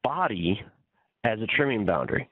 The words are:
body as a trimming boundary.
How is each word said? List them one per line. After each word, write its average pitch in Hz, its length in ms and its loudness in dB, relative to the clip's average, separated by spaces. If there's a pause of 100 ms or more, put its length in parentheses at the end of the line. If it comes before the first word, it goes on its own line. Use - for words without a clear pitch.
body 123 560 0 (640)
as 110 160 2
a 110 160 -2
trimming 127 300 2
boundary. 82 460 0